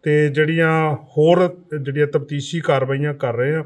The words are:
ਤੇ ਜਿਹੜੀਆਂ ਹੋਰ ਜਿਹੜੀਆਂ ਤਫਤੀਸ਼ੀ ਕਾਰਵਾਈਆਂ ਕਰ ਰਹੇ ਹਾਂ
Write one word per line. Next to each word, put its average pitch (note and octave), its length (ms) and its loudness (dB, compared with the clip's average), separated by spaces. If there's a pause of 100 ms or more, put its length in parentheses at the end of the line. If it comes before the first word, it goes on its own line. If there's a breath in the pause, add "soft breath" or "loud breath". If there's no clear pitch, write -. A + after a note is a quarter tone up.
ਤੇ D3+ 260 2
ਜਿਹੜੀਆਂ D#3+ 640 2
ਹੋਰ F3 640 2 (240)
ਜਿਹੜੀਆਂ C#3 260 -2
ਤਫਤੀਸ਼ੀ C#3+ 520 -6
ਕਾਰਵਾਈਆਂ C#3 540 -2
ਕਰ B2+ 220 -4
ਰਹੇ C3+ 200 -2
ਹਾਂ D#3+ 100 -4